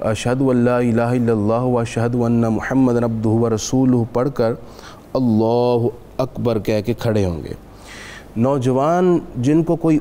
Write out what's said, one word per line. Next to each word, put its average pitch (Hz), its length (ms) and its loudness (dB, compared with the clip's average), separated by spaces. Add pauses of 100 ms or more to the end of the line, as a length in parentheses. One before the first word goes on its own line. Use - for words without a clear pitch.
अशहदु 123 460 0
अल्ला 123 320 2
इलाहा 117 320 2
इल्लल्लाह 113 500 0
व 123 180 0
अशहदु 117 420 -2
अन्ना 117 280 2
मुहम्मदन 120 520 0
अब्दुहु 113 360 0
व 117 100 2
रसूलुहु 127 560 2
पढ़कर 120 540 -2 (580)
अल्लाहु 120 760 2 (300)
अकबर 117 380 -2
कह 107 220 -2
के 113 140 -2
खड़े 107 300 0
होंगे। 82 320 -6 (840)
नौजवान 143 840 2 (180)
जिनको 156 380 2
कोई 156 240 2